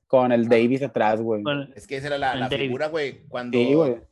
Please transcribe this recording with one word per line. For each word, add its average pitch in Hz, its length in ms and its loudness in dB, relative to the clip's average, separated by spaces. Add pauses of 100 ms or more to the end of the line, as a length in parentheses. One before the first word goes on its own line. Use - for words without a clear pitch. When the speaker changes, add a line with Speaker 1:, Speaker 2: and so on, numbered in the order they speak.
Speaker 1:
con 127 240 4
el 117 140 4
Speaker 2:
Ah. - 40 -2
Speaker 1:
Davis 120 320 4
atrás, 110 400 0
güey. 110 220 -4
Speaker 3:
Con 139 320 -4
Speaker 2:
Es - 100 -20
que 135 100 -10
esa 139 120 -10
era 143 100 -4
la, 135 160 -2
Speaker 3:
el 131 60 -6
Speaker 2:
la 127 80 -4
Speaker 3:
Davis. 139 180 -2
Speaker 2:
figura, 135 220 -4
güey, 151 400 -8
cuando 123 300 -6
Speaker 1:
Sí, 127 160 4
güey. 143 220 2 (160)